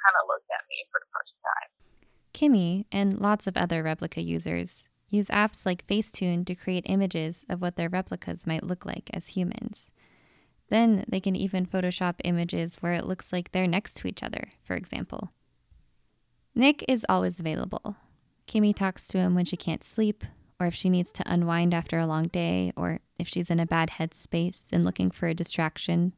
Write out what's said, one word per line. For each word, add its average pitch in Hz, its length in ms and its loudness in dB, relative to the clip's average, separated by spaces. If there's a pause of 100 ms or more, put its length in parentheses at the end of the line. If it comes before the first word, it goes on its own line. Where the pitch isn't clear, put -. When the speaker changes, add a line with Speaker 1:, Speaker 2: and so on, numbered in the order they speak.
Speaker 1:
kind 190 160 6
of - 120 4
looked - 200 -2
at - 160 -4
me - 240 -14
for - 120 -4
the - 120 -20
first - 280 -10
time. - 280 -4 (640)
Speaker 2:
Kimmy 196 600 4
and 196 280 2
lots 208 240 2
of 185 120 -2
other 170 260 0
replica 160 380 -4
users 170 640 -4 (260)
use 202 160 2
apps - 380 0
like 180 200 -2
Facetune 180 600 0
to 180 80 -4
create 185 320 -4
images 180 600 0
of 180 120 -4
what 175 140 -2
their 170 140 -2
replicas 180 580 -6
might 160 180 -2
look 180 200 -6
like - 280 -8
as - 240 -8
humans. - 540 -6 (760)
Then 220 380 6
they 190 120 0
can 185 160 0
even 185 320 0
Photoshop 180 560 -2
images 170 540 0
where 175 160 -2
it 170 120 -2
looks - 280 -6
like 180 180 -4
they're 185 160 2
next 175 300 -2
to - 100 -6
each - 160 -8
other, - 300 -8 (100)
for - 120 -6
example. - 540 -8 (1300)
Nick 285 320 4
is 240 220 2
always 180 300 2
available. 170 580 -4 (500)
Kimmy 208 260 6
talks 190 340 -2
to - 100 0
him 180 180 4
when 180 100 4
she 180 120 -4
can't - 260 -4
sleep, 214 400 -2 (360)
or 180 80 2
if 170 80 -2
she - 140 0
needs 180 240 4
to - 120 -4
unwind 175 480 2
after 165 260 0
a 165 80 2
long 160 200 0
day, 170 500 0
or 170 220 -2 (180)
if 175 100 -4
she's 175 220 -4
in 170 100 4
a 165 60 2
bad 165 240 0
headspace - 840 -4
and 175 140 4
looking 185 260 0
for - 160 -4
a 165 60 0
distraction. 170 840 0